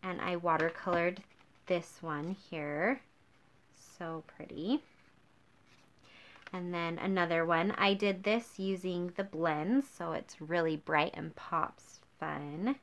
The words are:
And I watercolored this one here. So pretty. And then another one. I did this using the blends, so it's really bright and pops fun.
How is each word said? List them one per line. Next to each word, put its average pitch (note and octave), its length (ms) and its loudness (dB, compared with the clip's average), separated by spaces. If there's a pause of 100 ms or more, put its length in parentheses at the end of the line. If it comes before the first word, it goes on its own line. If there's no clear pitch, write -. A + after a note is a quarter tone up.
And F3+ 180 -4
I F3+ 160 -2
watercolored E3+ 800 2 (480)
this F3 360 -2
one D#3+ 340 -4 (140)
here. D#3+ 500 -2 (960)
So E3 260 -6 (120)
pretty. A3 460 -2 (1700)
And F3 220 -4
then E3+ 240 -2
another E3+ 480 2
one. F3 320 4
I G3 160 6
did G3 300 0
this A3+ 340 0
using F3+ 580 -2
the F#3+ 80 -2
blends, E3 640 2
so E3+ 240 -6
it's - 280 -8
really D#3+ 360 2
bright D#3 380 2
and D#3 200 -8
pops - 680 -4 (180)
fun. D3+ 640 -4